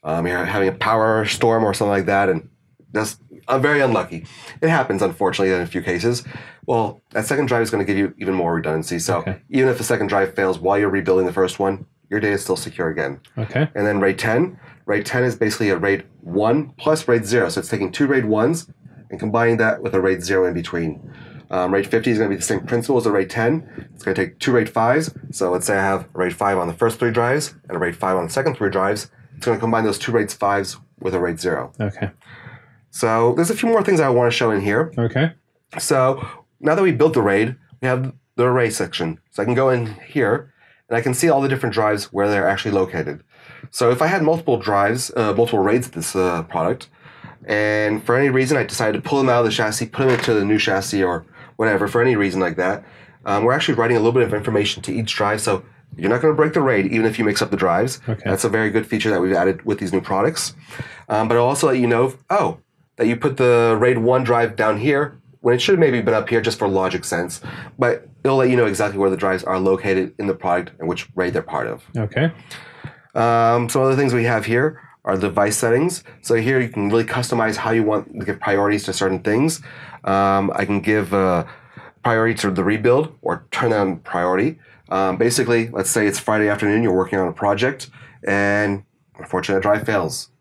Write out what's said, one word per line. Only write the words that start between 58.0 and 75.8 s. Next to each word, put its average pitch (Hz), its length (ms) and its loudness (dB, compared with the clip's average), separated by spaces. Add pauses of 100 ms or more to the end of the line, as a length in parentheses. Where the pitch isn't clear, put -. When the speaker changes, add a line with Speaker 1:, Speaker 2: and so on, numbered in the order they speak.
Speaker 2:
Okay. 113 180 -4
Speaker 1:
That's 95 180 -2
a 117 60 0
very 110 200 0
good 107 160 0
feature 107 240 -2
that 95 120 0
we've 92 120 2
added 90 320 0
with 104 140 -2
these 95 140 -4
new 92 80 0
products. 107 520 -2 (560)
Um, 107 180 0
but 117 80 2
it'll 120 120 4
also 139 200 2
let 135 100 2
you 123 100 2
know, 120 260 2 (160)
oh, 170 300 0 (380)
that 113 100 2
you 117 80 2
put 131 220 -2
the 117 420 4
raid 123 180 4
one 123 260 2
drive 117 320 2
down 107 220 2
here 143 400 0 (220)
when 123 160 2
it 123 60 0
should 202 120 2
have 180 60 4
maybe 131 220 4
been 113 120 2
up 107 160 0
here 117 120 2
just 113 180 -2
for 104 80 0
logic 92 380 0
sense. 87 360 -4 (380)
But 120 280 0 (160)
it'll 135 140 2
let 127 120 4
you 127 60 4
know 120 100 4
exactly 101 340 -2
where 98 100 4
the 92 80 0
drives 95 260 -2
are 92 160 -2
located 95 600 0
in 101 80 -4
the 95 80 0
product 90 440 -2
and 80 80 -6
which 87 280 -6
raid 90 180 -2
they're 82 80 -2
part 65 260 -6
of. 57 160 -10 (140)
Speaker 2:
Okay. 123 340 -2 (840)
Speaker 1:
Um, 117 540 2
some 135 140 0
other 135 120 4
things 131 180 2
we 120 100 2
have 113 220 0
here 127 340 0 (260)
are 95 120 0
device 101 400 0
settings. 135 460 0 (180)